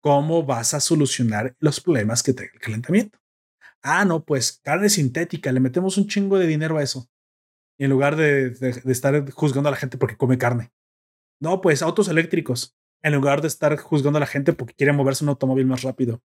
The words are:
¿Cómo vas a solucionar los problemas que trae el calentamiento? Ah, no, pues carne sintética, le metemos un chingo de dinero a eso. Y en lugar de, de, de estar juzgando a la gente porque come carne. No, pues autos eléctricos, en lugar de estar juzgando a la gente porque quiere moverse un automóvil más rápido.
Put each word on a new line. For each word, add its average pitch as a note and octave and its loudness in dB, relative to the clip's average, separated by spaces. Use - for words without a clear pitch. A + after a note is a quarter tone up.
¿Cómo D3+ 2
vas A#2+ -2
a D3 -4
solucionar B2+ 0
los D3 0
problemas A#2+ 0
que C3+ 0
trae - -8
el - -20
calentamiento? D#3 -2
Ah, F3+ 0
no, D#3+ 0
pues - -2
carne F#3 0
sintética, D#3 -2
le B2+ 0
metemos F3+ 0
un G3+ 2
chingo G3 0
de F3 2
dinero D#3 0
a D3 0
eso. C3+ -8
Y C#3 -4
en C3+ 2
lugar C#3 4
de, C#3+ 2
de, B2 -4
de C3 -4
estar C#3 0
juzgando C#3+ 0
a - 0
la C3+ -4
gente C3 -8
porque A2 -2
come B2+ 2
carne. A#2+ -2
No, F3+ 0
pues E3 2
autos E3+ 0
eléctricos, D#3+ -2
en D3+ 2
lugar C#3 2
de D#3 -2
estar D3+ 0
juzgando D3 0
a - 2
la C3+ 0
gente C#3+ 0
porque A#2+ -10
quiere C#3+ 2
moverse C3+ 0
un D3 2
automóvil C3 0
más C3 0
rápido. B2 -4